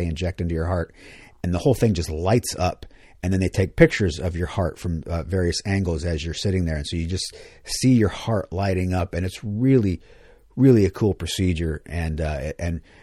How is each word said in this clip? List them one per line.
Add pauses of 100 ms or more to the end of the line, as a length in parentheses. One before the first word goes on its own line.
they
inject
into
your
heart, (500)
and
the
whole
thing
just
lights
up. (360)
And
then
they
take
pictures
of
your
heart
from,
uh,
various (100)
angles
as
you're
sitting
there.
And
so
you
just (300)
see
your
heart
lighting
up,
and
it's
really, (540)
really
a
cool
procedure.
And,
uh,
and, (200)